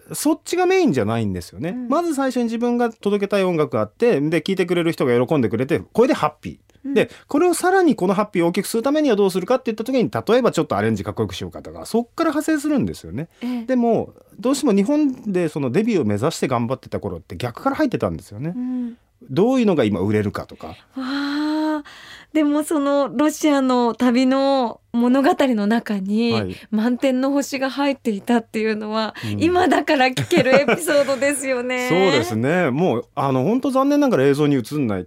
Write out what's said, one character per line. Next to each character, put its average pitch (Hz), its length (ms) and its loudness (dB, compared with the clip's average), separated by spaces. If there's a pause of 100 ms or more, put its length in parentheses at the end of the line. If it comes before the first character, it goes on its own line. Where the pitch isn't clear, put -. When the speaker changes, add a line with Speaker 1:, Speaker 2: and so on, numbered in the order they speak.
(140)
Speaker 1:
そ 294 180 0
っ 330 120 -2
ち - 120 -4
が 370 100 2
メ 381 140 4
イ 349 60 4
ン 196 60 2
じ 127 80 0
ゃ 101 40 0
な 113 160 0
い 107 60 -2
ん 95 60 -2
で 90 100 -6
す - 80 -20
よ 98 100 -16
ね。 156 80 -6
Speaker 2:
う 190 60 -6
ん。 247 140 -8
Speaker 1:
ま 302 140 0
ず 339 140 -2
最 269 140 -2
初 247 80 -4
に 240 60 0
自 233 140 -4
分 240 180 -2
が 240 140 0
届 208 360 -2
け - 20 -18
た 208 100 0
い 190 60 2
音 180 120 0
楽 147 200 0
が 107 60 2
あ - 20 0
っ - 80 -8
て、 226 280 2
で、 160 220 0
聴 190 120 -2
い - 20 0
て 185 100 0
く 175 80 -2
れ 175 80 0
る 165 80 2
人 156 160 -2
が 120 200 2
喜 160 100 2
ん 131 60 4
で 110 60 2
く 113 80 -2
れ 131 100 -2
て、 143 120 0 (140)
こ 220 100 4
れ 262 60 6
で 302 60 2
ハ - 120 0
ッ - 140 -4
ピ 90 100 -12
ー。 - 80 -16 (240)
Speaker 2:
う 269 60 -10
ん。 277 60 -4
Speaker 1:
で、 214 160 2 (180)
こ 285 120 0
れ 359 60 4
を 359 60 4
さ 349 180 0
ら 381 120 4
に 311 120 4
こ 180 120 0
の 196 80 2
ハ 208 80 2
ッ 202 80 -4
ピ 180 100 0
ー - 40 4
を 170 40 2
大 175 40 0
き 196 100 -2
く - 40 -10
す - 120 -6
る 226 40 0
た 277 80 0
め 311 120 2
に 285 80 2
は 202 60 4
ど 202 100 4
う 185 40 2
す 185 80 -2
る 180 80 -2
か 254 100 2
っ 254 60 -10
て 233 80 -2
い 214 40 -4
っ - 20 -8
た 220 80 -8
時 262 180 0
に、 - 80 0
例 208 280 0
え - 20 4
ば 214 100 2
ち - 100 -2
ょ - 20 0
っ 151 40 -2
と 98 120 0
ア - 40 2
レ 110 60 2
ン 110 80 2
ジ 95 80 -6
か 107 60 -4
っ - 40 -10
こ 113 100 -2
よ 98 40 -2
く - 60 -12
し - 80 -12
よ 92 60 -8
う - 20 -12
か - 100 -14
と - 140 -16
か、 - 100 -14
そ 226 160 -2
っ - 40 -4
か - 200 -6
ら 330 60 2
派 302 240 -2
生 302 40 0
す 294 120 -4
る 285 80 2
ん 220 80 0
で 151 80 -6
す - 100 -16
よ 82 80 -14
ね。 139 160 -8 (140)
Speaker 2:
え 240 40 -8 (180)
え。 - 20 -
Speaker 1:
で 254 100 0
も、 233 380 0 (240)
ど 247 140 0
う - 20 2
し 277 60 -4
て 294 60 -2
も 226 60 4
日 196 100 4
本 277 480 0
で 175 200 0
そ 156 100 -6
の 131 100 -2
デ 165 120 2
ビ 233 140 0
ュ - 20 4
ー 143 40 2
を - 40 0
目 104 80 2
指 123 180 0
し - 80 -12
て 175 80 -2
頑 120 180 0
張 127 100 -4
っ - 40 -20
て - 80 -20
た 101 100 -6
頃 90 200 -8
っ - 20 -14
て - 160 -14
逆 113 260 -8
か 277 60 -2
ら 277 80 -2
入 311 120 0
っ - 20 -
て 131 80 -2
た 107 100 0
ん 82 80 -4
で 73 60 -14
す - 80 -20
よ 104 100 -14
ね。 165 160 -8
Speaker 2:
う - 20 -8
ん。 247 380 -8 (320)
Speaker 1:
ど 196 260 2
う 262 60 2
い 233 40 2
う - 20 2
の 190 80 2
が 139 100 2
今 98 160 0
売 104 140 0
れ 107 80 2
る 98 100 -2
か - 140 -10
と - 100 -20
か。 - 120 -16
Speaker 2:
わ - 60 -14 (220)
あ。 277 320 -4 (1040)
で 311 120 2
も、 294 180 0
そ 302 160 -2
の 277 300 0
ロ 285 220 0
シ 302 200 0
ア 277 100 4
の 247 340 2
旅 247 320 2
の 269 540 0 (120)
物 247 300 4
語 339 160 4
の 233 280 0
中 220 320 -2
に、 214 340 0
Speaker 1:
は 220 120 0
い。 92 120 -8 (140)
Speaker 2:
満 233 260 0
天 254 240 0
の 269 100 0
星 277 280 -2
が 262 120 -4
入 277 220 -2
っ 277 40 -4
て - 140 -4
い 196 100 -4
た 240 180 0
っ 233 80 0
て 220 140 -6
い 220 100 0
う 220 60 -2
の 214 160 -8
は、 220 220 -4 (180)
Speaker 1:
う 104 40 -4
ん。 101 60 -2
Speaker 2:
今 359 240 2
だ 294 180 2
か 311 120 2
ら 254 120 4
聞 - 200 -4
け 339 140 4
る 262 120 4
エ 277 100 6
ピ 233 160 2
ソ 339 120 -2
ー 285 120 4
ド 269 120 0
で 277 180 0
す 277 140 -6
よ 247 140 -2
ね。 247 260 -4
Speaker 1:
<laughs> - 20 -4
そ 165 60 2
う - 20 4
で - 260 2
す 110 120 -4
ね。 151 340 2
も 135 280 2
う、 120 60 -4 (120)
あ 139 160 0
の、 131 120 2
本 233 180 0
当 285 80 -2
残 262 180 2
念 294 120 2
な 285 80 4
が 185 100 2
ら 131 80 4
映 139 80 4
像 151 120 2
に 143 100 2
映 131 200 -4
ん 139 100 -2
な 98 120 -2
い。 90 80 -8